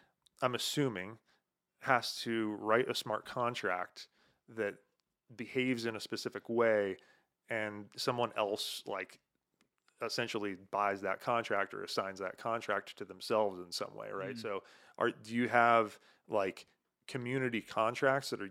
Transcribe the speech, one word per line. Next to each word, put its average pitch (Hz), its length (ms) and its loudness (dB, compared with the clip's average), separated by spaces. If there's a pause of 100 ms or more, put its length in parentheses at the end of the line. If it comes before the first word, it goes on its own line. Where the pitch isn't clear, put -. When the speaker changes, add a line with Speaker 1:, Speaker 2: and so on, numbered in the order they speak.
(440)
Speaker 1:
I'm 123 120 4
assuming, 110 640 -2 (640)
has 123 420 2
to 110 380 0
write 110 280 4
a - 60 -2
smart - 300 -4
contract 110 840 -4 (480)
that 104 180 -2 (640)
behaves 123 500 -2
in 113 100 -2
a 101 40 -10
specific - 480 -6
way, 110 480 4 (540)
and 107 360 -6 (100)
someone 120 400 0
else, 107 500 -2
like, 95 320 -8 (840)
essentially 107 520 -2 (140)
buys 98 300 2
that 98 200 -2
contract 107 540 0
or 104 80 -8
assigns 95 380 -4
that 92 180 -6
contract 113 600 -4
to 107 60 -10
themselves 95 540 0
in 90 140 -12
some 101 240 -6
way, 107 160 -10
right? 98 240 -6
Speaker 2:
Mm. 113 60 -10
Speaker 1:
So 101 200 -4 (360)
are, 117 120 4
do 110 240 -8
you 120 140 2
have, 117 500 6 (300)
like, 95 380 0 (420)
community 123 520 -2
contracts 127 720 2
that - 100 -4
are 101 100 -6